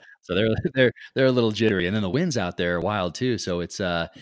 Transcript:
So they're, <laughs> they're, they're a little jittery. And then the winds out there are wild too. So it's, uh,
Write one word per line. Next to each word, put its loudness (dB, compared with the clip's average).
So -8
they're, 2
<laughs> -2
they're, 4
they're 2
a 4
little 2
jittery. 2
And -2
then 0
the -2
winds -2
out -2
there 0
are -4
wild -2
too. -2
So -4
it's, -8
uh, -2